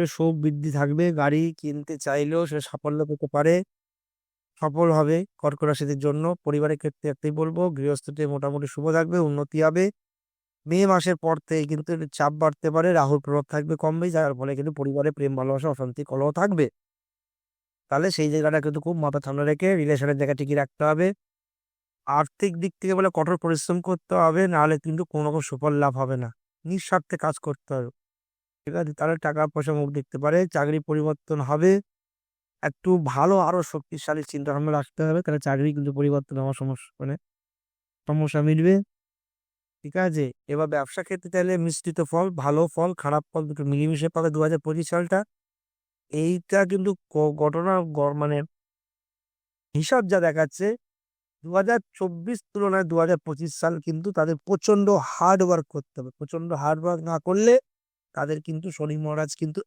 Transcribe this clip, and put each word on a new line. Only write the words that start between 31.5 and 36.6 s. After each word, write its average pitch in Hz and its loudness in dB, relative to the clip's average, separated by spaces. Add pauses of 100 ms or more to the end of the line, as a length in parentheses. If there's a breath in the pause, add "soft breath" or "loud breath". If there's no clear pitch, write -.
একটু 156 -2 (140)
ভালো 139 4
আরো 175 2
শক্তিশালী 156 -6
চিন্তাভাবনা 147 -4
রাখতে 147 -4
হবে, 160 0
তাহলে 151 -2
চাকরি 139 0
কিন্তু 143 -4
পরিবর্তন 143 0
হওয়ার 135 -2
সমস্যা, 135 -6